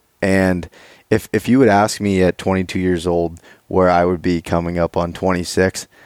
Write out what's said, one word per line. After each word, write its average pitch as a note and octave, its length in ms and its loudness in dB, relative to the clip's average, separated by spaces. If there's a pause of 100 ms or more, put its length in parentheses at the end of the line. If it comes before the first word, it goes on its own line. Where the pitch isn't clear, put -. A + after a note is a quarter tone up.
(220)
And F#2+ 480 0 (400)
if, - 220 0
if - 160 -2
you A#2+ 120 4
would B2 100 6
ask G#2 320 2
me G2 200 0
at F2+ 160 2
twenty-two F#2+ 420 -2
years F2+ 280 -2
old E2+ 320 -2 (300)
where F#2 200 2
I F2 140 4
would F2+ 180 0
be F2 200 -2
coming E2+ 360 -4
up E2+ 200 -2
on F2 160 -4
twenty-six, F#2 720 -2 (180)